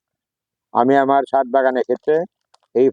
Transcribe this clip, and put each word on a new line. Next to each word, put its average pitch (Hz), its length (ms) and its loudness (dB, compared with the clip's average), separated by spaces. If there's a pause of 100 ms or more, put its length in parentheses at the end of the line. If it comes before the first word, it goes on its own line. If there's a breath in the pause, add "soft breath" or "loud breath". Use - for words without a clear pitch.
(720)
আমি 123 200 2 (100)
আমার 139 180 0 (100)
ছাদ 135 220 0
বাগানের 131 340 0
ক্ষেত্রে 139 280 -2 (600)
এই 135 180 2